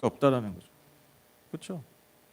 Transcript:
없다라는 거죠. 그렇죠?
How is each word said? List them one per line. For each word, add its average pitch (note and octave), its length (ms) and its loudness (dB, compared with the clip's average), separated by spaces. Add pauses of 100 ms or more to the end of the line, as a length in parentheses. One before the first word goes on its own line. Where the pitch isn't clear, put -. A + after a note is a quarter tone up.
없다라는 A#2+ 480 2
거죠. - 120 -18 (840)
그렇죠? E3+ 320 -10 (500)